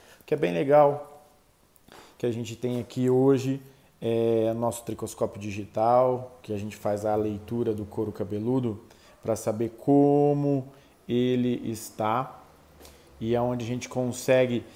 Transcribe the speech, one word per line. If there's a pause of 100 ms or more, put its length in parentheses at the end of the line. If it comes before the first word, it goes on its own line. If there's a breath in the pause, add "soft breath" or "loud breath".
(220 loud breath)
O
que
é
bem
legal (880 loud breath)
que
a
gente
tem
aqui
hoje (380 loud breath)
é
nosso
tricoscópio
digital,
que
a
gente
faz
a
leitura
do
couro
cabeludo (400 loud breath)
pra
saber
como (400 loud breath)
ele (100)
está (800 loud breath)
e
aonde
a
gente
consegue (120 loud breath)